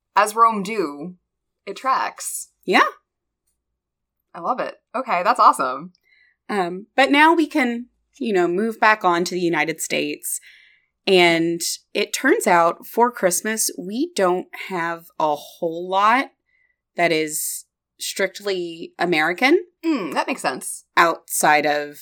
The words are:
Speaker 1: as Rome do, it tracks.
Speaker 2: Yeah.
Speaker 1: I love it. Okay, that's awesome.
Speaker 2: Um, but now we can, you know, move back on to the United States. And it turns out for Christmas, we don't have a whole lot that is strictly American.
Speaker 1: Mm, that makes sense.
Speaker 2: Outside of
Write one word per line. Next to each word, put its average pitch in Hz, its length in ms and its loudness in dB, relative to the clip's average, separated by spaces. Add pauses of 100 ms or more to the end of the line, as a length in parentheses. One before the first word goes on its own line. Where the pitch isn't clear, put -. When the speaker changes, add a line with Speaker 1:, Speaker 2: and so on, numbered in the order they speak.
(160)
Speaker 1:
as 208 200 2
Rome 226 280 4
do, 175 520 -6 (500)
it 196 120 -12
tracks. - 720 -4 (160)
Speaker 2:
Yeah. 214 220 4 (1500)
Speaker 1:
I 175 80 -16
love 220 180 -4
it. - 160 -6 (180)
Okay, 220 300 -2
that's 220 160 2
awesome. 151 540 2 (560)
Speaker 2:
Um, 185 380 -4 (100)
but 262 140 4
now 302 220 6
we 330 140 2
can, 240 380 -2 (320)
you 233 160 -4
know, 175 140 2
move 208 320 -2
back 214 260 4
on 175 180 2
to 180 120 -6
the 175 60 -2
United 160 380 -2
States. - 600 -6 (680)
And 170 540 4 (320)
it 208 200 -4
turns 349 320 0
out 170 400 2
for 233 260 0
Christmas, 214 680 -2
we 220 360 -6
don't 180 320 0 (200)
have 170 380 -6 (140)
a 151 160 0
whole 170 540 -8
lot 214 420 2 (640)
that 170 160 2
is 156 540 -4 (340)
strictly 185 1000 -6
American. 180 680 0 (180)
Speaker 1:
Mm, 247 300 -4
that 269 140 -4
makes 277 140 -8
sense. - 420 -8 (140)
Speaker 2:
Outside 156 680 2
of 147 360 -4